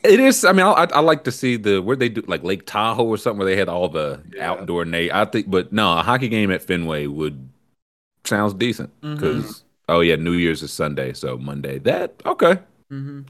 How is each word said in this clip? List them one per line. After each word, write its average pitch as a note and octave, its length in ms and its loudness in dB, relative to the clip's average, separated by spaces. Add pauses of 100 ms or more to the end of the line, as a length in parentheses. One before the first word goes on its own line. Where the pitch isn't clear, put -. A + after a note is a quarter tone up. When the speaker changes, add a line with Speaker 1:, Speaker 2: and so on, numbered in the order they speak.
Speaker 1:
it A3 180 8
is. C4 240 4
I F#3+ 80 6
mean, F#3+ 140 6
I, G3+ 60 6
I, E3 120 4
I D#3+ 160 2
like D#3 240 2
to A#2+ 80 -2
see B2 240 -2
the, G2+ 240 2
where A2+ 160 -2
they B2 140 0
do, G#2+ 160 -6
like, F2 160 -4
Lake F#2 240 -4
Tahoe A2+ 380 0
or A2+ 120 0
something G#2 220 -4
where F#2+ 100 0
they F#2+ 80 2
had F#2 140 0
all F2 180 0
the D2 340 -4 (120)
Speaker 2:
Yeah. E2 160 -6
Speaker 1:
outdoor F2 340 -4
na-, E2+ 260 -2
I G2+ 140 2
think, G#2 260 -4
but F#2 220 0
no, G2+ 260 2
a E2 40 0
hockey B2+ 260 0
game G#2+ 220 0
at F2+ 120 -2
Fenway D#2+ 440 -4
would, C#2+ 420 -6 (760)
sounds G#2 300 0
decent. A#2 480 -6
Speaker 3:
Mm-hmm. D3+ 180 -8
Speaker 1:
'Cause, D2+ 440 -4 (260)
oh E2+ 100 4
yeah, E2 160 4
New E2 160 -2
Year's E2 300 0
is D2 100 -12
Sunday, C2+ 400 -4
so B1+ 240 -8
Monday. C#2 440 -8
That, - 440 -2
okay. F#3 300 2 (360)
Speaker 3:
Mm-hmm. C#3 400 -12